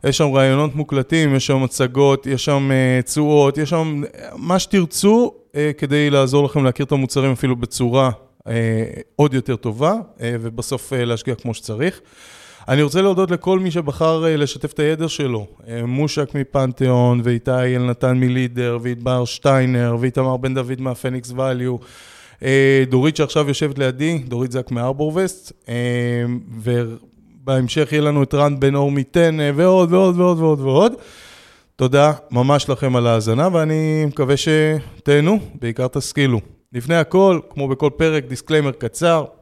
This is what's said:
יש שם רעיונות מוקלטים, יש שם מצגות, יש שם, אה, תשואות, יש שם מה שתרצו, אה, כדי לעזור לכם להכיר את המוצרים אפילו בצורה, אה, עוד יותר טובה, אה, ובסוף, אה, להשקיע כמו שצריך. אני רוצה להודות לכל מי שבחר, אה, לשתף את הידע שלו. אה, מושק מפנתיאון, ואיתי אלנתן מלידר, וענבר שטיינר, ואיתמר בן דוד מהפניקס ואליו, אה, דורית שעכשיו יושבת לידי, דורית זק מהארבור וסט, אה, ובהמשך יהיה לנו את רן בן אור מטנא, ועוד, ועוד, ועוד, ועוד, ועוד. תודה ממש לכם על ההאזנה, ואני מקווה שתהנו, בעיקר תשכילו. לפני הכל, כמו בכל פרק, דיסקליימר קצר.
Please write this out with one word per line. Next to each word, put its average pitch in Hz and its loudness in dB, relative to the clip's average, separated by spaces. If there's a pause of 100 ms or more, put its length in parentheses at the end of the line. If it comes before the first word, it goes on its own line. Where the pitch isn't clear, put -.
יש 143 0
שם 143 2
רעיונות 135 2
מוקלטים, 143 0
יש 131 0
שם 135 2
מצגות, 135 0
יש 131 -4
שם, 139 0
אה, 131 2
תשואות, 147 2
יש 151 -2
שם 160 -2 (320)
מה 175 0
שתרצו, 202 2 (220)
אה, 147 0
כדי 147 0
לעזור 139 4
לכם 139 0
להכיר 131 0
את - -4
המוצרים 135 0
אפילו 127 0
בצורה, 123 0 (380)
אה, 117 -6 (640)
עוד 147 2
יותר 127 -2
טובה, 120 -2 (280)
אה, 120 -6
ובסוף, 117 -8
אה, 123 -2
להשקיע 120 -4
כמו 113 -8
שצריך. 123 -6 (680)
אני 135 2
רוצה 151 0
להודות 190 0
לכל 180 0
מי 185 -4
שבחר, 160 -2
אה, 156 2
לשתף 143 -4
את - -10
הידע 156 0
שלו. 120 -4 (200)
אה, 117 -6
מושק 139 -2
מפנתיאון, 127 2
ואיתי 120 0 (240)
אלנתן 123 0
מלידר, 123 0
וענבר 123 -2
שטיינר, 127 0
ואיתמר 127 -2
בן 131 -4
דוד 131 -6
מהפניקס 127 -6
ואליו, 127 -2 (680)
אה, 135 4
דורית 131 2
שעכשיו 151 0
יושבת 143 -4
לידי, 135 -2
דורית 123 -6
זק 123 -6
מהארבור 135 -4
וסט, 185 -4 (180)
אה, 117 -6 (1700)
ובהמשך 131 0
יהיה 151 0
לנו 147 2
את 131 -4
רן 143 0
בן 139 2
אור 143 0
מטנא, 151 0
ועוד, 180 4
ועוד, 180 4
ועוד, 180 2
ועוד, 156 2
ועוד. 147 4 (840)
תודה 139 4 (200)
ממש 131 2
לכם 131 0
על 120 2
ההאזנה, 113 2
ואני 156 0
מקווה 139 0
שתהנו, 156 2 (220)
בעיקר 120 -4
תשכילו. 131 0 (340)
לפני 127 -2
הכל, 180 4 (100)
כמו 139 -6
בכל 135 0
פרק, 156 0
דיסקליימר 143 -2
קצר. 156 0 (160)